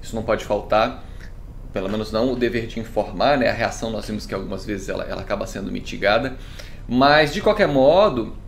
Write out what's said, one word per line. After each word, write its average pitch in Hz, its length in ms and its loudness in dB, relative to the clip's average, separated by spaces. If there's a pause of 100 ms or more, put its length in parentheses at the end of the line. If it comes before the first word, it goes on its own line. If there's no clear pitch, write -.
Isso - 120 -10
não 110 60 -4
pode 107 240 0
faltar, 110 580 2 (680)
pelo 95 160 -2
menos 107 220 -2
não 117 200 2
o 123 40 -2
dever 120 320 0
de - 120 -8
informar, 107 600 0
né? 110 100 4
A 107 40 0
reação 113 360 -2
nós 107 160 -6
vimos 107 220 -6
que - 80 -6
algumas 98 280 -6
vezes 101 240 -6
ela, 92 160 -4
ela 92 180 -6
acaba 104 260 -4
sendo 101 240 -6
mitigada, 104 680 0 (500)
mas 143 460 6
de 202 80 -4
qualquer 208 260 4
modo 143 680 4 (100)